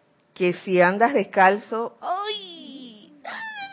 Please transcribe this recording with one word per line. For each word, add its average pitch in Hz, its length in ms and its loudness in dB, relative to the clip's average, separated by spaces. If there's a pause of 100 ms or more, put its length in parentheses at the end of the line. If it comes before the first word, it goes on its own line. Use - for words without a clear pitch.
(340)
que 180 200 0
si 180 260 0
andas 202 340 4
descalzo, 202 840 2
¡ay! 339 1120 -12 (580)